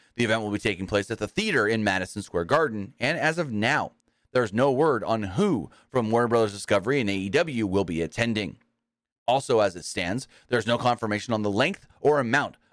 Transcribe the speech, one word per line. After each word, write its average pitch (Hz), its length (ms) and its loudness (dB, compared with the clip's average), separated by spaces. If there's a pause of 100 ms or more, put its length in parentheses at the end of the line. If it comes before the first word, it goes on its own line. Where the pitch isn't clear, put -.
(160)
The 117 80 0
event 110 180 2
will 107 100 -4
be 101 80 0
taking 95 280 -2
place 101 240 0
at 107 80 -6
the 104 80 -4
theater 196 400 0
in 110 160 0
Madison 95 380 -2
Square 85 240 -4
Garden, 113 540 -2
and 147 180 -2
as 160 200 0
of 151 140 -2
now, 110 400 0 (400)
there's 117 220 2
no 135 180 4
word 131 320 2
on 107 200 -2
who 113 460 0 (200)
from 113 220 0
Warner 117 160 2
Bros 113 240 4
Discovery 104 480 0
and 104 100 0
A 98 40 0
E 98 160 -2
W 135 360 0
will 95 200 2
be 82 160 -2
attending. 107 560 -4 (680)
Also, 127 320 2
as 98 160 2
it 85 100 -14
stands, 95 420 -4 (220)
there's 113 180 0
no 120 100 2
confirmation 113 560 -2
on 107 80 0
the 104 100 -2
length 139 360 -2 (140)
or 143 180 4
amount 123 380 -2 (160)